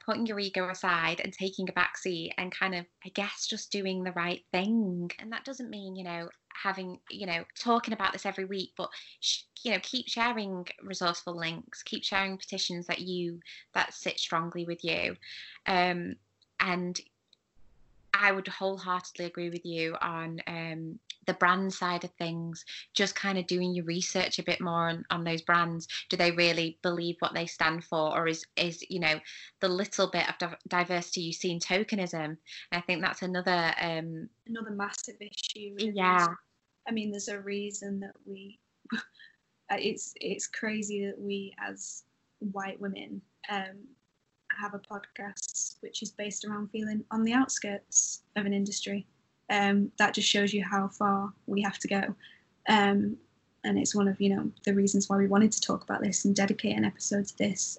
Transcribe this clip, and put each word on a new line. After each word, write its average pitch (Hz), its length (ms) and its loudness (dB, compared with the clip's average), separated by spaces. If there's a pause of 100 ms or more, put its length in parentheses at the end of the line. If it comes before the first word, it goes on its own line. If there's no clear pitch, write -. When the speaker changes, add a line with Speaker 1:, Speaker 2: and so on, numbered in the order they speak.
Speaker 1:
putting 220 200 0
your 208 140 -2
ego 190 300 0
aside 175 540 2
and 190 100 -4
taking 190 360 -2
a 180 40 -8
back - 240 2
seat 170 400 -4
and 185 180 -4
kind 190 200 0
of, 175 100 -6 (200)
I 185 40 -12
guess, - 380 -4
just - 240 -8
doing 190 320 -2
the 185 100 -4
right 175 380 -2
thing. 185 680 2
And 226 120 -12
that - 140 -8
doesn't 254 240 -8
mean, 196 260 -10
you 185 80 -10
know, 170 260 -6 (240)
having, 190 460 -4 (100)
you 202 160 -8
know, 170 180 -2 (160)
talking 233 340 4
about 196 200 2
this - 120 -8
every 190 200 -2
week, 190 320 -6
but, - 120 -6 (300)
sh-, - 220 0 (220)
you 233 80 0
know, 196 100 2
keep - 260 -6
sharing 214 580 -2 (180)
resourceful 175 520 -2
links, 165 480 -6
keep - 200 -6
sharing 196 340 0
petitions 180 500 -6
that - 120 -2
you, 175 400 -4 (340)
that - 200 0
sit - 260 -6
strongly 170 460 -2
with 170 180 -6
you. 170 320 0 (520)
Um, 180 480 2 (440)
and 180 400 0 (1120)
I 202 180 6
would 190 160 -2
wholeheartedly 180 800 -4
agree 175 240 -6
with 170 160 -8
you 165 360 -2
on, 165 460 -6
um, 165 520 -8 (280)
the 185 80 0
brand 185 380 4
side 180 300 -2
of 180 80 -10
things, 165 540 -6 (280)
just 196 220 2
kind 196 220 0
of 175 100 -2
doing 180 260 2
your 175 120 -2
research 180 540 0
a 185 40 -6
bit 175 160 0
more 170 300 2
on, 165 200 -4
on 170 140 0
those 165 180 -2
brands. 170 460 2 (220)
Do 180 80 0
they 175 140 6
really 170 500 4
believe 175 380 0
what 170 140 0
they 170 120 0
stand 165 380 0
for? 156 340 0
Or 165 100 2
is, 160 180 -2 (120)
is, 175 320 -2
you 185 100 -4
know, 156 200 2 (400)
the 190 100 2
little 190 400 2
bit 170 180 2
of - 120 -4
div-, 170 180 -4 (100)
diversity 175 540 0
you 165 120 -4
see 180 180 -2
in 170 80 -2
tokenism? 185 640 0
And 156 140 -6 (340)
I 175 100 0
think 175 200 -2
that's - 200 -2
another, 180 580 2
um, 165 500 -4 (180)
Speaker 2:
Another 226 240 -6
massive 208 480 -6
issue 208 560 -8
with 208 200 0
Speaker 1:
Yeah. 180 320 8
Speaker 2:
this. 175 100 -2 (500)
I 233 40 -4
mean, 214 200 0
there's 202 160 -6
a 202 120 -6
reason 202 600 -4
that 196 160 -10 (100)
we, 196 340 -14 (160)
<laughs> - 180 -8
uh, 233 40 -2 (840)
it's, - 360 -2
it's - 320 -4
crazy 208 580 -4
that 196 140 -6
we 202 400 -6
as - 440 -10 (360)
white 196 420 -6
women, 196 400 -8 (280)
um, 196 280 -4 (800)
have 202 140 -6
a - 60 -8
podcast - 1040 -8
which - 200 -8
is 208 100 -6
based 208 340 -8
around 208 260 -4
feeling 214 400 -2
on 220 120 2
the 226 100 4
outskirts - 880 2 (120)
of 208 100 0
an 202 80 4
industry. 202 520 0 (440)
Um, 202 480 6
that 208 160 6
just - 160 2
shows 202 240 4
you 202 100 2
how 196 240 2
far 196 460 2 (120)
we 202 160 2
have 202 180 -2
to - 80 -2
go. 196 280 2 (540)
Um, 202 480 8 (460)
and 202 140 4
it's - 160 2
one 202 140 6
of, 196 120 2
you 196 100 6
know, 196 200 2 (140)
the 202 100 2
reasons 196 360 4
why 196 80 6
we 196 100 8
wanted 208 240 8
to - 100 0
talk - 220 0
about 202 180 -2
this 202 240 2
and 202 100 6
dedicate 202 400 2
an 214 100 4
episode 202 420 0
to - 100 -12
this. - 420 0